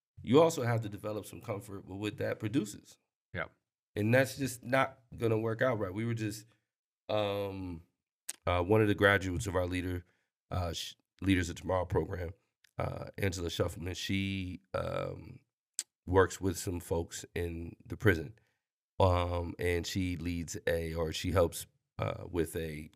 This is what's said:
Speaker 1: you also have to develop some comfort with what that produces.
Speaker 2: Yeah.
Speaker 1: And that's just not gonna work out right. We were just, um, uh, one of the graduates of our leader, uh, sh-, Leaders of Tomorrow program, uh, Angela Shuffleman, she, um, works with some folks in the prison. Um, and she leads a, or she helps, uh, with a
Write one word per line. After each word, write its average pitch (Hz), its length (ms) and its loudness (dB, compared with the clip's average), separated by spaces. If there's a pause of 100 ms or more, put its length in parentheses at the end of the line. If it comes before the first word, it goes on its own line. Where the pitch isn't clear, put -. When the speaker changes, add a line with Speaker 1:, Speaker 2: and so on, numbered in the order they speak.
(220)
Speaker 1:
you 131 200 6
also 165 200 4
have 117 200 2
to 107 60 -6
develop 104 380 -8
some 101 140 -14
comfort 101 460 -10
with 95 120 -10
what 104 200 -4
that 110 220 -2
produces. 123 580 -4 (340)
Speaker 2:
Yeah. 80 140 -6 (480)
Speaker 1:
And 104 180 2
that's 131 240 4
just 135 280 -6
not 131 340 0 (180)
gonna 113 220 2
work 113 240 -2
out 127 160 2
right. 95 160 -4
We 107 100 -2
were 117 100 0
just, 110 320 -6 (600)
um, 98 760 -2 (640)
uh, 90 160 2
one 104 200 6
of 107 60 4
the 101 60 4
graduates 95 520 4
of 90 100 -4
our 90 100 2
leader, 90 380 -2 (460)
uh, 87 220 -2
sh-, - 220 -8 (260)
Leaders 92 300 4
of 85 60 -8
Tomorrow 90 280 0
program, 87 480 -2 (460)
uh, 87 400 -4
Angela 90 320 -2
Shuffleman, 90 440 -4
she, 95 680 -2 (140)
um, 50 640 -6 (680)
works 92 340 6
with 90 180 0
some 90 220 -4
folks - 440 -4 (100)
in 85 420 -6 (100)
the - 100 -8
prison. 80 360 2 (680)
Um, 87 600 4
and 87 280 0
she 90 300 -2
leads 85 400 -4 (100)
a, 82 280 0
or 82 180 -2
she 90 200 -2
helps, 85 340 4 (320)
uh, - 320 -2
with 87 260 -2
a 78 400 -8